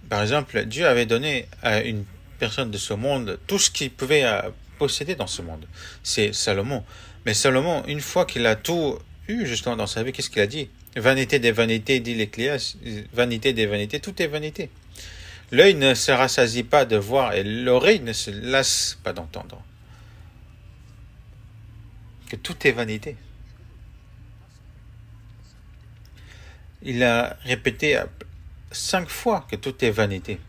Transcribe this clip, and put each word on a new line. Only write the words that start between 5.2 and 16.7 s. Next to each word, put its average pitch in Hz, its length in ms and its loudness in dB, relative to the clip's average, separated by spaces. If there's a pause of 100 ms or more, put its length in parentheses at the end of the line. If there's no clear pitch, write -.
ce - 160 -8
monde. 78 240 -14 (340)
C'est - 320 0
Salomon. 107 500 -2 (440)
Mais 110 80 2
Salomon, 139 500 2
une 147 160 -6
fois 175 240 0
qu'il 120 220 0
a 110 80 4
tout 156 420 -2 (300)
eu, 220 180 -4
justement, 120 300 -4
dans 107 100 -2
sa 110 160 -4
vie, 127 120 -4
qu'est-ce - 180 -6
qu'il 107 100 2
a 101 60 4
dit ? « 139 200 -6 (280)
Vanité 131 420 4
des 120 140 4
vanités », 113 480 2
dit 117 160 -6
l'Ecclésiaste, « 117 640 -4 (360)
vanité 120 400 0
des 110 140 2
vanités, 104 320 -2
tout 196 200 -10
est 170 80 0
vanité. » 151 440 -6 (800)
L'œil 170 240 10
ne 135 180 4
se - 180 2
rassasie 123 520 4
pas 139 220 4